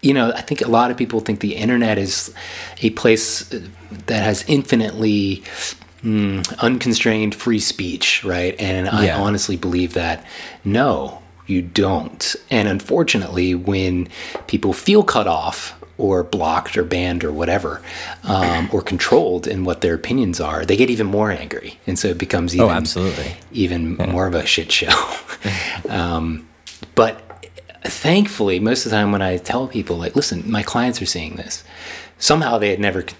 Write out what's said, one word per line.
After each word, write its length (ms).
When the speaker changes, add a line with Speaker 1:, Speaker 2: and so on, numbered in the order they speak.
Speaker 1:
you 100
know, 200
I 100
think 180
a 80
lot 220
of 80
people 220
think 200
the 160
internet 400
is 340
a 80
place 600
that 160
has 260
infinitely, 920
mm, 380
unconstrained 760
free 260
speech, 640
right? 340
And 300
I 180
Speaker 2:
Yeah. 140
Speaker 1:
honestly 360
believe 380
that, 300
no, 560
you 160
don't. 760
And 180
unfortunately, 840
when 540
people 280
feel 300
cut 220
off 480
or 280
blocked 520
or 80
banned 400
or 80
whatever, 480
um, 480
or 100
controlled 640
in 180
what 160
their 140
opinions 460
are, 260
they 100
get 140
even 160
more 240
angry. 560
And 120
so 100
it 100
becomes 360
Speaker 2:
Oh, 100
Speaker 1:
even, 120
Speaker 2:
absolutely. 600
Speaker 1:
even 460
Speaker 2:
Yeah. 80
Speaker 1:
more 200
of 80
a 100
shit 280
show. 200
<laughs> 960
Um, 580
but 260
thankfully, 760
most 280
of 40
the 60
time 160
when 100
I 140
tell 300
people, 320
like, 180
"Listen, 300
my 160
clients 400
are 40
seeing 300
this," 260
somehow 400
they 120
had 100
never 240